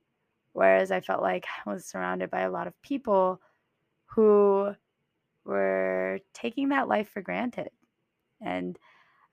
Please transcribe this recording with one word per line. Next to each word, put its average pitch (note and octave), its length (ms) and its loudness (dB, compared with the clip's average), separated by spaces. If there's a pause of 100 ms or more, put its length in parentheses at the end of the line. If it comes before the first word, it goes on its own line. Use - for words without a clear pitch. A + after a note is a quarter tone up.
(520)
Whereas F#3+ 380 4
I F#3 100 0
felt F#3+ 220 -4
like F#3 240 -2 (200)
I G#3 40 -6
was F#3+ 140 -8
surrounded F#3 460 -6
by F#3 120 -4
a F#3 80 -2
lot F3+ 160 -6
of - 160 -14
people F#3+ 580 0 (640)
who G3+ 680 4 (680)
were C3+ 760 -2 (140)
taking C#4 380 -4
that C#4 180 0
life G#3+ 200 0
for G3+ 140 -12
granted. F#3 480 -6 (680)
And F3+ 380 -6 (540)